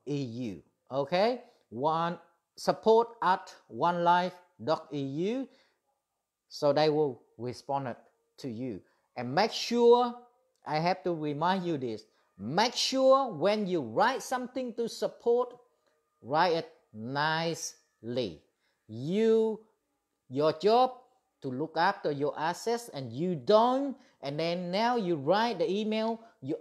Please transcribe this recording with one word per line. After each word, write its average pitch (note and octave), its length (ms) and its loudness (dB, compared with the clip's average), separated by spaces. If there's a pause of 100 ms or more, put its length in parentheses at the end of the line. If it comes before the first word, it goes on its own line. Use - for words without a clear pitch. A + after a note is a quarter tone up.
E C#3+ 120 -4
U. A#2 440 -6 (300)
Okay? F3+ 520 0 (260)
One, D#3+ 480 -2 (400)
support A3+ 520 4 (120)
at F#3 320 0 (140)
one E3+ 360 0
life F3 300 4 (280)
dot D#3 300 -2
E C#3+ 80 -4
U. F3+ 480 -4 (1000)
So C#3+ 240 0
they D3+ 160 4
will D3 320 0 (160)
respond B2+ 500 -6
it A2+ 100 -8 (420)
to C#3 100 -10
you. A2+ 320 -8 (340)
And B2 180 -8
make G3 200 2
sure, A#3+ 640 4 (500)
I D3+ 140 -2
have F#3 240 0
to F3 100 0
remind D#3+ 520 -2
you E3+ 120 -2
this, A#2 260 -6 (340)
make F3 360 -2
sure C4 580 4
when G3 360 0
you F3+ 140 0
write F#3 400 0
something B3 520 -6
to A#3 160 -4
support, A#3+ 640 0 (680)
write D#3 320 2
it E3 180 -4 (200)
nicely. B2+ 1500 -6 (460)
You, G#3+ 720 0 (680)
your D3 260 2
job A#3+ 400 4 (500)
to C#3 60 -8
look C#3+ 280 -6
after F3+ 340 0
your C#3+ 260 -2
assets, A3 560 -4
and C3 200 -8
you E3+ 220 -2
don't, A#3 600 4 (260)
and C#3+ 180 -6
then F3 320 -4
now A3+ 260 0
you F3 180 0
write F#3 440 0
the E3 120 0
email, A3 480 -2 (220)
you C3+ 200 -6